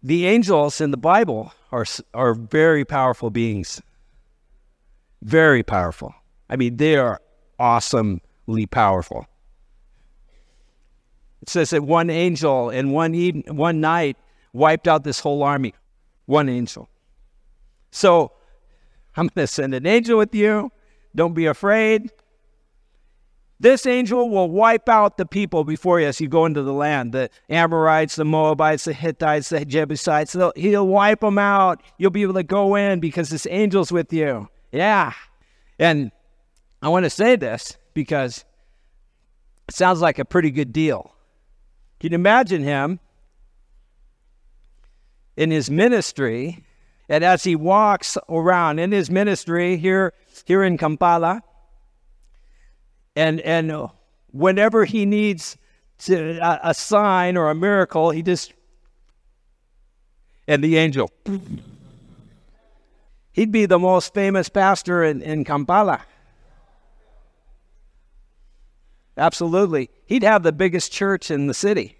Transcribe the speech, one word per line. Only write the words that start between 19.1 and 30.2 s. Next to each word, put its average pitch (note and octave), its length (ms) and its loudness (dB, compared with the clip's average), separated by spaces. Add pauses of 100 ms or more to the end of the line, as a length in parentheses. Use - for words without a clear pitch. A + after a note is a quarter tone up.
I'm E3+ 120 0
gonna D3+ 180 -2
send C3+ 280 -4
an C3 120 -6
angel A3+ 320 2
with G#3+ 160 0
you. G#3+ 380 0 (420)
Don't E3+ 200 -2
be E3 120 0
afraid. G#3+ 640 0 (1500)
This B3+ 260 4
angel B3 420 -2
will F#3+ 220 0
wipe A3 380 2
out G#3+ 300 2
the F#3 80 -4
people F3 360 -2
before E3 380 0
you D3 80 2
as C3+ 120 -6
you D#3+ 60 -6
go D#3+ 200 2
into D3 160 -4
the C3+ 100 -4
land. C#3 400 -4
The B2+ 180 -4 (180)
Amorites, D#3+ 680 0
the D#3 80 -2
Moabites, D#3 600 0
the E3 60 -6
Hittites, D3+ 580 -4
the D3+ 140 -4
Jebusites. D3+ 680 -2